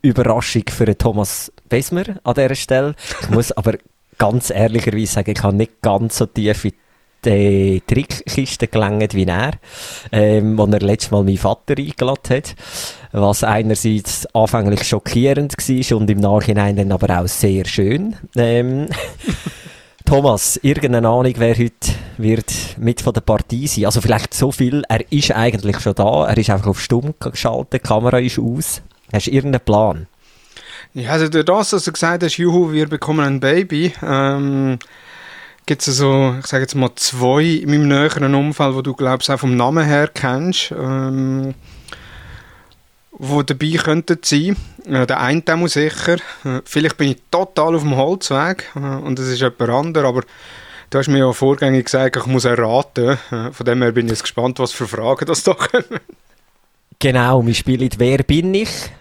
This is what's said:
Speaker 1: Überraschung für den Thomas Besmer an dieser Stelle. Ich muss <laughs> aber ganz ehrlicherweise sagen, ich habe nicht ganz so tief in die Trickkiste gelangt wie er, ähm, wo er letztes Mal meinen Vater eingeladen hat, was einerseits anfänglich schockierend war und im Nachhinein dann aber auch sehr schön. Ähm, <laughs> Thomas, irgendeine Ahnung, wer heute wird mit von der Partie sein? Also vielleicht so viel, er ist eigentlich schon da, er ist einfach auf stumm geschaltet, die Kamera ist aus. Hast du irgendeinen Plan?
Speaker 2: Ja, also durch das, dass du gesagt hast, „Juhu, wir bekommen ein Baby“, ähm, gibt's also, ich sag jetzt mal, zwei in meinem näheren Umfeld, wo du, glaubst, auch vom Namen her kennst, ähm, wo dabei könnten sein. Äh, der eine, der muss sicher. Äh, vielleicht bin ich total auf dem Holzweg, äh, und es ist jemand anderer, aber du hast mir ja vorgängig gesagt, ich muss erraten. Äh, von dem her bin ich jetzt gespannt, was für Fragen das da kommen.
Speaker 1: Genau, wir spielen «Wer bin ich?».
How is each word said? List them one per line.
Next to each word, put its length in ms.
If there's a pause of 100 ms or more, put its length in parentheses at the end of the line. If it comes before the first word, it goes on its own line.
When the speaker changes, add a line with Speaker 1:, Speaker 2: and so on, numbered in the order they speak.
Speaker 1:
Überraschung 680
für 160
den 120
Thomas 540 (180)
Besmer 340 (200)
an 100
dieser 220
Stelle. 400 (260)
Ich 80
muss 220
<laughs> 20
aber 200 (440)
ganz 320
ehrlicherweise 640
sagen, 220
ich 80
habe 120
nicht 280
ganz 340
so 80
tief 400
in 80 (520)
die 640
Trickkiste 800
gelangt 460
wie 120
er, 260 (600)
ähm, 460
wo 80
er 140
letztes 320
Mal 120
meinen 140
Vater 400
eingeladen 600
hat, 180 (560)
was 320
einerseits 920
anfänglich 540
schockierend 680
war 420
und 120
im 100
Nachhinein 560
dann 160
aber 280
auch 80
sehr 380
schön. 500 (200)
Ähm, 580
<laughs> 1120
Thomas, 580
irgendeine 440
Ahnung, 300
wer 180
heute 360 (260)
wird 340 (260)
mit 240
von 120
der 80
Partie 460
sein? 180
Also 160
vielleicht 320
so 180
viel, 380
er 220
ist 200
eigentlich 480
schon 160
da, 320
er 100
ist 120
einfach 180
auf 140
stumm 380
geschaltet, 540
die 140
Kamera 320
ist 200
aus. 420 (320)
Hast 140
du 40
irgendeinen 320
Plan? 440 (880)
Speaker 2:
Ja, 160
also 180
durch 160
das, 240
dass 160
du 80
gesagt 300
hast, 140
„Juhu, 360
wir 160
bekommen 360
ein 140
Baby“, 540 (120)
ähm, 760 (840)
gibt's 220
also, 520
ich 80
sag 120
jetzt 160
mal, 200
zwei 480
in 260
meinem 180
näheren 480
Umfeld, 400
wo 60
du, 120
glaubst, 360
auch 100
vom 160
Namen 300
her 280
kennst, 580
ähm, 840 (1600)
wo 320
dabei 300
könnten 500
sein. 320 (300)
Äh, 200
der 140
eine, 220
der 160
muss 160
sicher. 420 (280)
Äh, 220
vielleicht 320
bin 140
ich 60 (120)
total 460
auf 80
dem 120
Holzweg, 800
äh, 40
und 400
es 80
ist 140
jemand 280
anderer, 380
aber 140 (680)
du 80
hast 100
mir 120
ja 140
vorgängig 520
gesagt, 320
ich 80
muss 200
erraten. 720 (140)
Äh, 200
von 140
dem 160
her 100
bin 160
ich 60
jetzt 100
gespannt, 360
was 120
für 160
Fragen 380
das 180
da 100
kommen. 300 (1160)
Speaker 1:
Genau, 460
wir 80
spielen 440
«Wer 220
bin 340
ich?». 160 (320)